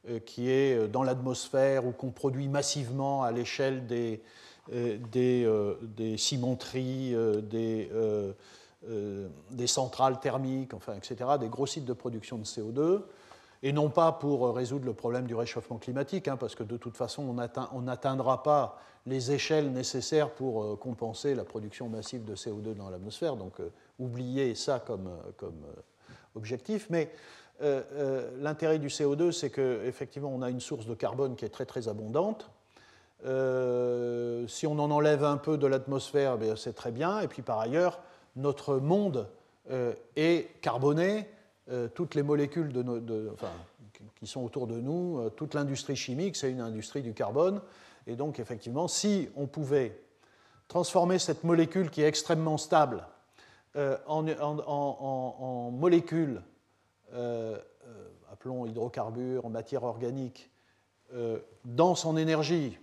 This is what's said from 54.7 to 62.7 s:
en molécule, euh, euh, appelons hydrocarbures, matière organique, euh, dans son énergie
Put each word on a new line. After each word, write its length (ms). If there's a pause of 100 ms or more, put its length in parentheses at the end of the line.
en 280
molécule, 720 (720)
euh, 440 (300)
euh, 200 (240)
appelons 340
hydrocarbures, 840
matière 340
organique, 680 (600)
euh, 260 (240)
dans 320
son 220
énergie 640